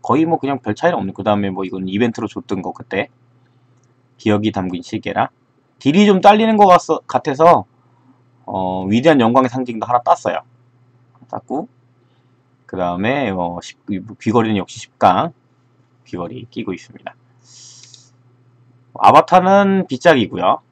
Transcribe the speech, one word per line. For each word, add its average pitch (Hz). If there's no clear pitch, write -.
거의 147
뭐, 165
그냥 139
별 104
차이는 170
없는, 95
그다음에 101
뭐, 95
이건 95
이벤트로 113
줬던 95
거, 90
그때 -
기억이 104
담긴 90
시계라 101
딜이 190
좀 190
딸리는 214
것 202
같서-, 165
같아서, 143
어, 95
위대한 131
영광의 120
상징도 120
하나 120
땄어요. 90
땄고, 156
그다음에, 98
어, 87
십-, -
이 95
귀걸이는 110
역시 -
십 -
강 107
귀걸이 87
끼고 107
있습니다. -
아바타는 185
빗짝이고요. 110